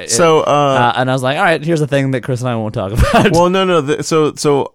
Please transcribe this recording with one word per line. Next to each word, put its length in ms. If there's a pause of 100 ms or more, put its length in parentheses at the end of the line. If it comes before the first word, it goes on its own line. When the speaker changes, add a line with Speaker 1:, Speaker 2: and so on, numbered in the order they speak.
Speaker 1:
yeah. 40
Speaker 2:
So, 320
uh, 60
Speaker 1:
Uh, 500
and 140
I 40
was 80
like, 160
"All 60
right, 180
here's 200
the 60
thing 240
that 120
Chris 160
and 80
I 80
won't 180
talk 200
<laughs> 40
about." 360
Speaker 2:
Well, 160
no, 160
no. 160
The, 220
so, 320
so, 400